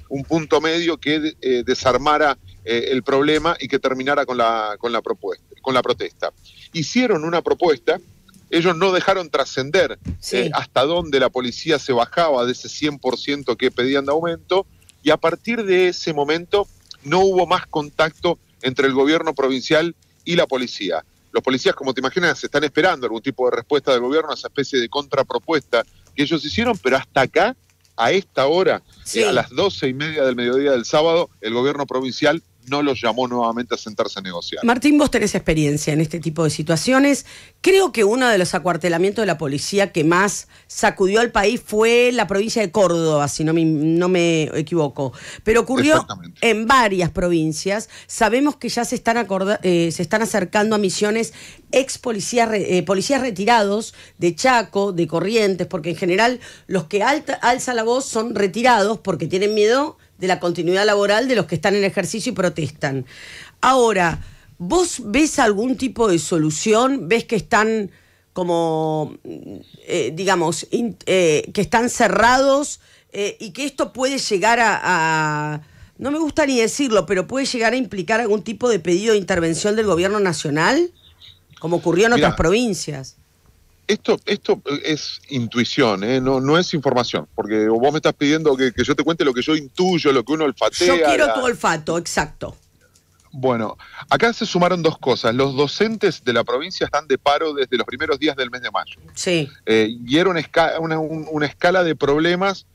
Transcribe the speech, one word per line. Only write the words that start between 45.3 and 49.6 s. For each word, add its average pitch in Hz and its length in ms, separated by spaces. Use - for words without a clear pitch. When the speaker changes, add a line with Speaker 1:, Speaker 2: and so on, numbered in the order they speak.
Speaker 2:
Pero 226 180
ocurrió 262 320
Speaker 1:
Exactamente. 190 520
Speaker 2:
en 220 200
varias 208 420
provincias. 175 800
Sabemos 254 500
que 240 120
ya 240 160
se 240 120
están 226 200
acorda-, 196 460